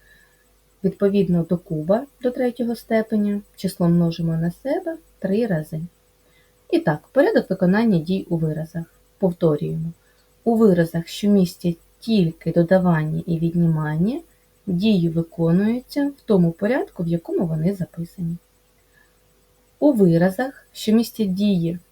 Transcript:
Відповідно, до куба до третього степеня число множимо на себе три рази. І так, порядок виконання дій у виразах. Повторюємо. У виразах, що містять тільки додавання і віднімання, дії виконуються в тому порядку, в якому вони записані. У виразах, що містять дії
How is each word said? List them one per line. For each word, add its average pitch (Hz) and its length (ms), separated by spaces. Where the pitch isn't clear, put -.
Відповідно, 190 580
до 175 160
куба 180 480
до 247 80
третього 240 460
степеня 214 640
число 180 320
множимо 165 480
на 170 140
себе 330 460
три 202 280
рази. 160 340
І 339 80
так, 151 300
порядок 330 420
виконання 190 480
дій 185 300
у 175 80
виразах. 160 480
Повторюємо. 160 760
У 233 120
виразах, 170 520
що - 200
містять 180 500
тільки 175 520
додавання 170 720
і 170 120
віднімання, 165 840
дії 185 420
виконуються 185 1000
в 285 160
тому 175 280
порядку, 247 500
в 170 60
якому 185 380
вони 160 280
записані. 170 640
У 285 140
виразах, 190 800
що - 200
містять 220 420
дії 180 440